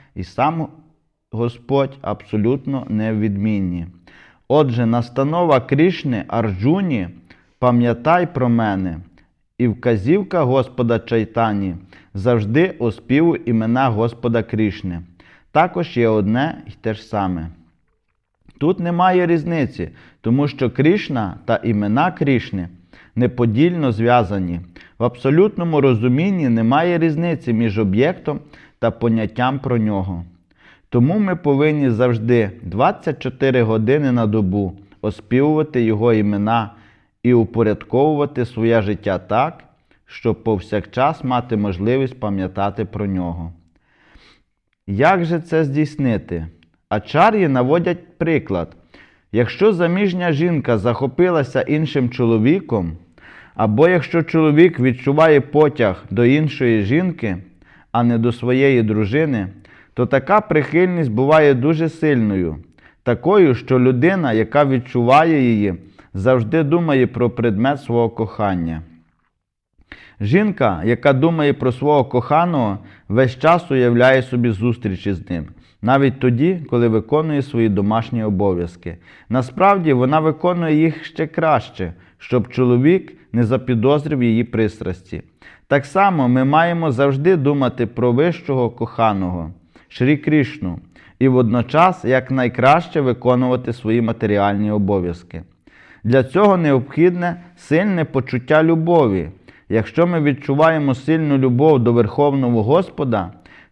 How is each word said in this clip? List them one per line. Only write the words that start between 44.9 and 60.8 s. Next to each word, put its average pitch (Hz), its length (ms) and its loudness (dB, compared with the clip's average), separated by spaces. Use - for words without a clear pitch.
же 165 140 -2
це 160 240 0
здійснити? 135 840 -4
Ачар'ї 180 580 2
наводять 165 720 -2
приклад. 98 580 -4
Якщо 123 420 0
заміжня 180 580 0
жінка 147 460 0
захопилася 135 840 0
іншим 143 480 -2
чоловіком, 117 880 0
або 110 320 2
якщо 170 360 0
чоловік 160 560 4
відчуває 139 600 2
потяг 131 680 0
до 117 160 2
іншої 127 580 2
жінки, 123 540 -2
а 120 120 0
не 120 140 2
до 117 140 0
своєї 127 520 2
дружини, 110 640 -2
то 123 120 -2
така 139 360 2
прихильність 160 720 0